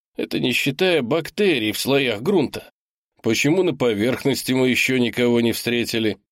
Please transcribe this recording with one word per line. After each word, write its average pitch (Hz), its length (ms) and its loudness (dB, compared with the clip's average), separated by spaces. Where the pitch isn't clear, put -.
Это - 220 -6
не 127 140 0
считая 156 480 0
бактерий 139 720 0
в 98 60 -8
слоях 123 420 0
грунта». 160 500 -2
«Почему 143 400 2
на 175 120 0
поверхности 123 800 0
мы 127 160 2
ещё 127 300 2
никого 120 420 2
не 117 120 2
встретили?» — 113 640 -2